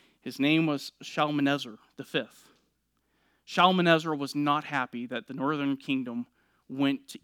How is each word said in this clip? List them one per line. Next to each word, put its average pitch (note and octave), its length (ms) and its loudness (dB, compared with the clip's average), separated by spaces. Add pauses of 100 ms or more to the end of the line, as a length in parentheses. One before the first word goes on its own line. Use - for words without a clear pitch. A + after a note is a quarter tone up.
(200)
His B2+ 180 -12
name D#3 280 4
was C#3+ 340 -2
Shalmaneser C#3+ 760 0 (180)
the C3+ 80 -12
fifth. - 460 -6 (960)
Shalmaneser E3+ 680 4
was C#3 200 -6
not D3 300 0
happy B2+ 420 -6
that A#2 200 -8
the - 60 -14
northern C#3 460 -2
kingdom B2 480 -4 (420)
went C#3 400 -2
to - 160 -16